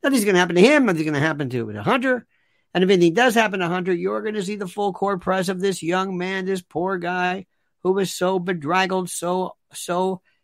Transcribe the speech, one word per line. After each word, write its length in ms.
Nothing's 220
gonna 140
happen 180
to 60
him. 240
Nothing's 180
gonna 160
happen 300
to, 220
to 100
Hunter. 440
And 120
if 60
anything 240
does 200
happen 260
to 80
Hunter, 240
you're 300
gonna 200
see 140
the 120
full 240
court 280
press 280
of 120
this 220
young 340
man, 300
this 160
poor 360
guy 480
who 100
was 200
so 260
bedraggled, 720
so, 460
so, 500